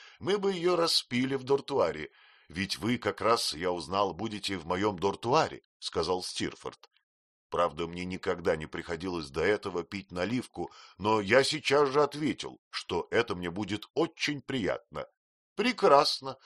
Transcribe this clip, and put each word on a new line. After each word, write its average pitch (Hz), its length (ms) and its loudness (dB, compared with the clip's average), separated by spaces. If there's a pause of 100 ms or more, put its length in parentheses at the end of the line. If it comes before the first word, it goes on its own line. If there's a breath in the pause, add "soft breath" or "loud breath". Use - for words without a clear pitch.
(180 loud breath)
Мы 185 200 0
бы 196 140 0
её 175 240 2
распили 131 580 0
в 127 100 -4
дортуаре. 107 680 0 (380 soft breath)
Ведь 92 300 -4
вы 113 200 0
как 101 220 -2
раз, 113 320 2
я 90 200 -2
узнал, 87 420 -2
будете 101 420 -6
в 80 100 -10
моём 92 320 0
дортуаре», — 110 640 0 (160)
сказал 90 440 -2
Стирфорд. - 640 -8 (640)
Правда, 82 340 0
мне 87 200 -8
никогда 90 500 -2
не 78 100 -8
приходилось 85 640 -6
до 76 140 -2
этого 92 420 0
пить - 260 -10
наливку, 92 600 -4 (240 loud breath)
но 107 240 2
я 110 240 6
сейчас 143 460 2
же 143 120 4
ответил, 143 680 -4
что - 400 -4
это 104 240 2
мне 87 160 -4
будет 101 420 -6
очень 151 480 -2
приятно. 80 640 -4 (480)
«Прекрасно. 151 920 4